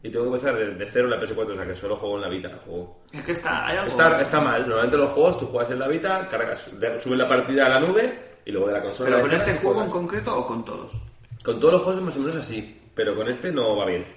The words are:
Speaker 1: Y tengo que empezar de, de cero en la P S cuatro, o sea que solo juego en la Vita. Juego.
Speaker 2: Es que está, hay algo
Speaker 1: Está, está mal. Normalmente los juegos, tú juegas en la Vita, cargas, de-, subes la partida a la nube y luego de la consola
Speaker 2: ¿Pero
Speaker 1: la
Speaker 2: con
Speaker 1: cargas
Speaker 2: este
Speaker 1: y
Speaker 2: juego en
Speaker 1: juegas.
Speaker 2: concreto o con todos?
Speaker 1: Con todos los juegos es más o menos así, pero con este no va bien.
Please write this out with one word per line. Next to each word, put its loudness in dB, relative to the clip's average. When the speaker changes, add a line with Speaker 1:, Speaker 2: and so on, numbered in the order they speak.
Speaker 1:
Y -10
tengo -2
que 0
empezar 0
de, -2
de -8
cero 2
en 0
la 0
P -4
S -6
cuatro, -2
o -6
sea -6
que -8
solo -4
juego -4
en -6
la -6
Vita. -6
Juego. -12
Speaker 2:
Es -12
que -6
está, -2
hay -2
algo -2
Speaker 1:
Está, 6
está 2
mal. 2
Normalmente 2
los 4
juegos, 4
tú -4
juegas -2
en -4
la -2
Vita, -2
cargas, -6
de-, -2
subes 0
la 2
partida 4
a 6
la 6
nube 0
y -8
luego 0
de 0
la -2
consola -6
Speaker 2:
¿Pero 4
Speaker 1:
la 6
Speaker 2:
con 2
Speaker 1:
cargas 2
Speaker 2:
este 0
Speaker 1:
y -2
Speaker 2:
juego 2
en -2
Speaker 1:
juegas. -2
Speaker 2:
concreto -4
o -4
con -6
todos? -12
Speaker 1:
Con -2
todos 6
los 4
juegos -2
es -4
más -6
o -4
menos -2
así, -10
pero 0
con -2
este -4
no 2
va 0
bien. -2